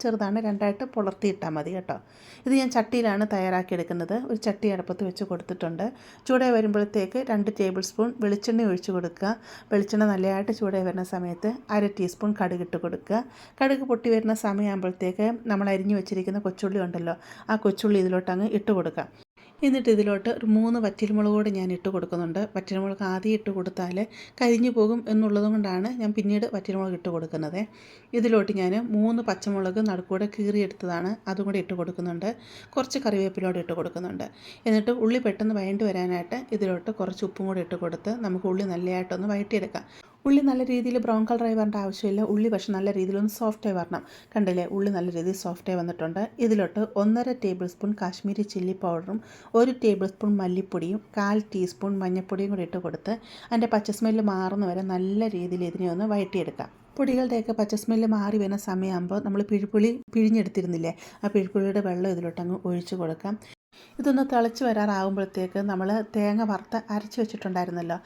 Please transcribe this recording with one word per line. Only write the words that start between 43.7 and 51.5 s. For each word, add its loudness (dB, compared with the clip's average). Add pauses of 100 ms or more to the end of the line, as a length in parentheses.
വരണം. -4 (300)
കണ്ടില്ലേ, 2 (120)
ഉള്ളി 0
നല്ല -2
രീതിയിൽ -2
സോഫ്റ്റായി -4
വന്നിട്ടുണ്ട്. -4 (220)
ഇതിലോട്ട് 2 (220)
ഒന്നര 2 (120)
ടേബിൾ -2
സ്പൂൺ -4
കാശ്മീരി -4 (100)
ചില്ലി -2
പൗഡറും -2 (400)
ഒരു 6 (100)
ടേബിൾ 4
സ്പൂൺ 0
മല്ലിപ്പൊടിയും -2 (180)
കാൽ 2 (140)